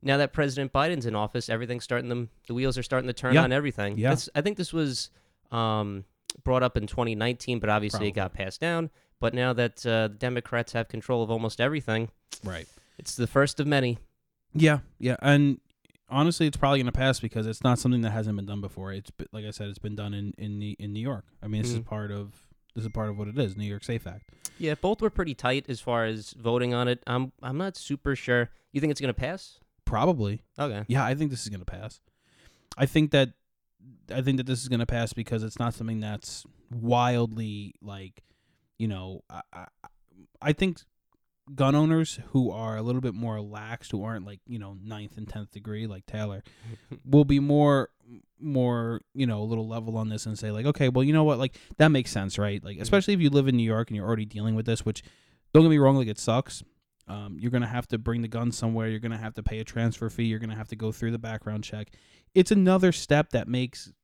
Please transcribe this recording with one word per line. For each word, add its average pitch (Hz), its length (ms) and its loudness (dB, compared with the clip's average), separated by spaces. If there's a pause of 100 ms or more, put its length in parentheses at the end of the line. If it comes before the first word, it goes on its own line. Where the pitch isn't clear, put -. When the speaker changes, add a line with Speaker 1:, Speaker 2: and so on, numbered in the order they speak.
Speaker 1:
now 139 160 2
that 143 160 0
President 139 380 0
Biden's 143 340 0
in 110 100 -2
office, 107 320 -2
everything's 117 360 -4
starting 123 260 -2
to, 120 180 -4 (180)
the 117 80 -6
wheels 127 240 0
are 123 40 -2
starting 127 260 -2
to 123 60 -4
turn 127 200 2
Speaker 2:
Yeah. 160 80 8
Speaker 1:
on 127 100 2
everything. 110 460 -2
Speaker 2:
Yeah. 120 120 2
Speaker 1:
This, 131 240 0
I 147 80 2
think 208 160 -2
this 180 160 -6
was, 143 360 -2 (400)
um, 107 540 -2 (400)
brought 127 180 2
up 123 140 0
in 104 100 -2
twenty 117 280 -2
nineteen, 120 440 -2
but 107 120 0
obviously 104 380 0
it 101 60 -2
Speaker 2:
Probably. 95 160 -2
Speaker 1:
got - 40 -12
passed 95 260 -8
down. 165 300 -2 (300)
But 113 140 0
now 123 200 2
that, 117 320 -2
uh, 113 220 2
the 104 100 -12
Democrats 123 560 -4
have 113 120 -2
control 117 360 -2
of 110 80 -2
almost 113 320 -2
everything, 117 480 0 (340)
Speaker 2:
Right. 85 240 -8 (300)
Speaker 1:
it's - 180 -10
the 120 100 0
first 139 320 2
of 143 80 -2
many. 127 320 2 (540)
Speaker 2:
Yeah, 156 280 6 (180)
yeah, 123 220 0
and 143 400 6 (500)
honestly, 156 360 2
it's 143 120 -2
probably 139 220 4
gonna 123 120 0
pass 131 280 2
because 110 260 -4
it's 110 180 -8
not 123 140 6
something 123 240 2
that 113 80 0
hasn't 107 260 -2
been 98 100 -6
done 101 140 -6
before. 98 320 -10
It's 98 180 -12
be-, - 220 -14
like 107 140 -12
I 107 40 -10
said, 104 180 -10
it's 101 100 -12
been 104 180 -8
done 104 180 -6
in, 101 220 -6
in 104 220 -8
the, 104 200 -8
in 104 140 -8
New 104 80 -6
York. 123 240 -6 (180)
I - 40 -10
mean, 107 160 -2
this 120 100 -2
is 117 80 -2
Speaker 1:
Mm. 117 60 -8
Speaker 2:
part 107 240 -6
of, 101 220 -8 (420)
this 110 100 -6
is 110 60 -6
part 110 180 -4
of 101 100 -6
what 101 100 -6
it 120 100 -6
is, 101 180 -2
New 104 80 -4
York 101 200 -6
safe 117 220 -6
Act. 98 240 -16 (280)
Speaker 1:
Yeah, 151 160 -2
both 196 280 0
were 220 80 2
pretty 165 240 -2
tight 131 340 0
as 123 120 -4
far 117 240 0
as 110 280 -4
voting 123 420 2
on 123 140 2
it. 123 180 0
I'm, 127 260 -2 (100)
I'm 131 160 -6
not 185 180 -4
super 139 400 -4
sure. 123 340 2 (220)
You 139 100 -2
think 151 80 2
it's 143 100 -4
gonna 127 140 -2
pass? 160 440 -6 (280)
Speaker 2:
Probably. 113 560 0 (160)
Speaker 1:
Okay. 110 300 -4
Speaker 2:
Yeah, 127 160 2
I 127 100 0
think 147 160 0
this 123 120 -6
is 110 60 -10
gonna 95 180 -10
pass. - 340 -12 (800)
I 139 80 2
think 156 260 4
that, 135 200 4 (800)
I 127 120 -2
think 135 160 2
that 123 80 -4
this 127 160 -2
is 131 60 -10
gonna 117 180 0
pass 117 260 -2
because 113 300 -4
it's 110 160 -8
not 117 160 -2
something 113 260 -6
that's - 460 -10 (240)
wildly, 117 1120 0
like, 98 400 -16 (560)
you 113 100 -2
know, 95 400 -8
I, - 140 -12 (100)
I, 87 140 -16 (760)
I 151 120 4
think 185 280 -2 (720)
gun 135 200 4
owners 160 440 4 (100)
who 127 220 2
are 110 260 -6
a 110 60 -4
little 123 180 0
bit 120 140 -2
more 110 260 -4
lax, 107 500 -12
who 101 120 -4
aren't, 110 240 -8
like, 101 200 -18
you 120 120 -10
know, 98 240 -12
ninth 104 340 -12
and 107 120 -12
tenth 104 240 -12
degree 107 340 -8
like 95 200 -12
Taylor, 104 360 -6 (320)
Speaker 1:
<laughs> - 300 -18
Speaker 2:
will 143 200 8
be 139 160 4
more, 143 500 6 (500)
more, 123 600 0 (140)
you 135 120 0
know, 107 160 0
a - 20 -4
little 113 240 -2
level 113 280 -6
on 110 120 -2
this 107 180 -6
and 107 120 -6
say, 107 120 -6
like, 107 160 -2
"Okay, 143 220 4
well, 127 160 4
you 147 80 4
know 156 120 8
what? 143 140 4
Like, 131 180 -2 (220)
that 156 100 10
makes 135 220 4
sense, 98 280 -2
right?" 101 240 -2
Like, 98 140 -10
Speaker 1:
Mm-hmm. 82 60 -10
Speaker 2:
especially 202 320 4
if 180 60 4
you 147 100 6
live 139 180 6
in 127 80 4
New 117 80 4
York 113 260 0
and 107 60 -4
you're 98 100 -4
already 110 200 0
dealing 107 280 -2
with 110 120 -2
this, 113 180 0
which, - 180 -4 (500)
don't 156 100 12
get 165 80 8
me 151 80 6
wrong, 135 180 8
like, 123 120 2
it 107 100 -4
sucks. - 440 -2 (460)
Um, 104 300 -12
you're 120 140 -4
gonna 123 160 2
have 120 200 -6
to 120 100 -2
bring 117 240 -4
the 113 60 -4
gun 117 240 -2
somewhere. 113 360 -2
You're 110 120 -4
gonna 117 160 -6
have 110 180 -10
to 107 80 -10
pay 110 180 -4
a 113 40 -10
transfer 117 460 -2
fee. 117 140 -2
You're 110 160 -2
gonna 110 160 -8
have 110 120 -10
to 110 80 -10
go 110 160 -4
through 117 200 -4
the 117 60 -4
background 107 460 -8
check. 107 280 -12 (420)
It's 185 160 6
another 185 420 6
step - 380 2
that 117 180 -2
makes 123 440 -4 (120)